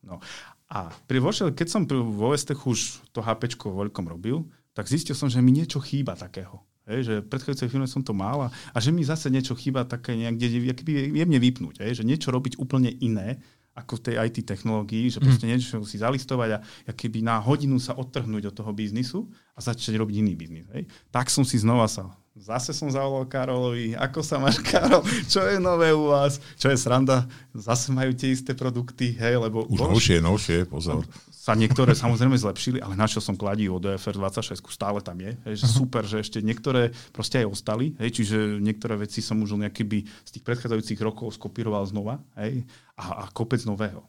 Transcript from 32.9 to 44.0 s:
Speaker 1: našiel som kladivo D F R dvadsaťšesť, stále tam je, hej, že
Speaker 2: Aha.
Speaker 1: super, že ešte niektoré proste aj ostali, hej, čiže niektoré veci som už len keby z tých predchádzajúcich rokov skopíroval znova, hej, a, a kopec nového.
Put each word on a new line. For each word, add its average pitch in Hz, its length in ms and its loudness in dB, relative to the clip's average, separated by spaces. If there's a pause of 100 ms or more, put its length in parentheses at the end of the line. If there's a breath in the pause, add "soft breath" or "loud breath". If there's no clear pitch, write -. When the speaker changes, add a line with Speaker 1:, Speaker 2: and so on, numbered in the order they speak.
Speaker 1:
našiel 104 320 0
som 95 160 -2
kladivo 101 400 0
D 98 160 -2
F 98 160 -6
R 98 80 -6
dvadsaťšesť, 95 480 -4
stále 101 320 -4
tam 87 160 -10
je, 92 160 -8 (160)
hej, 110 80 -4
že 104 80 -2
Speaker 2:
Aha. 113 160 4
Speaker 1:
super, 123 240 0
že 107 160 -2
ešte 107 240 -6
niektoré 120 480 0 (160 loud breath)
proste - 320 -2
aj 101 160 -2
ostali, 123 400 -4
hej, 113 160 -2
čiže 107 480 0
niektoré 107 400 -2
veci 104 240 -6
som 110 160 -2
už 104 160 -2
len 104 160 -4
keby 104 320 -2
z - 320 -20
tých 123 80 -16
predchádzajúcich 113 560 -4
rokov 107 400 -6
skopíroval 104 480 -4
znova, 104 320 -6 (160)
hej, 123 320 -6 (320 loud breath)
a, 95 240 -8
a - 80 -16
kopec 120 320 -2
nového. 104 440 -4